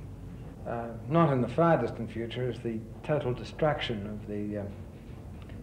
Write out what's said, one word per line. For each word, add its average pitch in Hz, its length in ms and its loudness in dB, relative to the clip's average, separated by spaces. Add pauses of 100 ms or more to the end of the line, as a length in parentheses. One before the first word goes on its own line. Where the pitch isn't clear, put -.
(680)
Uh, 117 200 -4 (200)
not 156 240 8
in 127 80 6
the 113 80 4
far 165 300 6
distant 113 320 -2
future 117 400 -2
is 110 80 -6
the 117 200 -2 (240)
total 139 300 2
destruction 120 720 0
of 104 220 -8
the, 104 300 -2
uh, 101 60 -2 (1000)